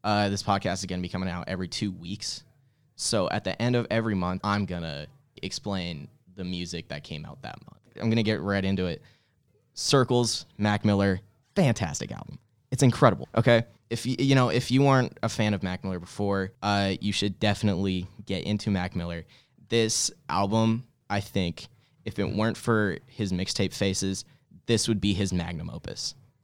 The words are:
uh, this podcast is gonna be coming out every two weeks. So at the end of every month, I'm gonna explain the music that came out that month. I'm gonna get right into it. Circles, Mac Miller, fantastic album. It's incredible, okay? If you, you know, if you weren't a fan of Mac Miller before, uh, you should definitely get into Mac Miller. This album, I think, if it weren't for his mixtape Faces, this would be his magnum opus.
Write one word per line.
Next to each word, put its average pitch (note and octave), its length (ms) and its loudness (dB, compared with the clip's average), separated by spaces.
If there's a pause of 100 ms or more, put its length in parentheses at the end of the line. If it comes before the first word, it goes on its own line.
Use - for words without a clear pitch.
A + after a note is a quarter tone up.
uh, G#2 240 2
this G2 140 -2
podcast G2 320 0
is F#2+ 120 -6
gonna F2+ 160 -4
be F2 60 -6
coming F#2 200 -4
out F2 200 -6
every F2+ 200 -6
two G2+ 220 -2
weeks. F2 540 -10 (500)
So G2+ 360 0
at G#2 140 -2
the - 160 -4
end B2 160 2
of A#2+ 140 0
every A2 240 0
month, F2+ 300 0
I'm G2+ 200 2
gonna D#2+ 420 -6 (360)
explain F2 680 -6 (280)
the F#2+ 80 -8
music F2 440 -6
that D2 160 -10
came D2+ 220 -12
out - 160 -16
that - 240 -12
month. - 160 -20 (180)
I'm A2+ 80 0
gonna A2+ 140 4
get G#2 180 0
right G2 240 0
into F#2+ 220 0
it. E2 160 -4 (720)
Circles, B2 720 2 (100)
Mac G#2 280 0
Miller, G2 360 4 (340)
fantastic A2 580 0
album. - 260 -14 (320)
It's B2+ 120 2
incredible, A#2+ 520 4
okay? A2+ 300 6 (260)
If A#2 160 -6
you, B2+ 120 -2
you C#3 160 4
know, B2+ 140 4
if A#2+ 220 0
you C3 120 6
weren't C3+ 400 4
a - 60 0
fan G#2 260 0
of F#2 80 -4
Mac F#2 220 -4
Miller F#2 140 -4
before, G2 540 -2 (100)
uh, G2+ 380 2
you G#2 120 0
should G2+ 280 -2
definitely G2 680 2 (200)
get F#2 180 -4
into G#2 260 -2
Mac F2+ 260 0
Miller. E2+ 280 -6 (440)
This A2+ 420 0 (180)
album, A2+ 560 2 (260)
I G2+ 100 0
think, - 480 -4 (360)
if - 140 -8
it G2+ 60 0 (100)
weren't A2 220 0
for G#2+ 500 0
his G2 260 -4
mixtape F#2+ 400 -2
Faces, F#2+ 520 -2 (420)
this A2+ 220 2
would G#2+ 120 2
be G2+ 140 2
his F#2+ 180 0
magnum E2+ 380 -4
opus. - 440 -10 (300)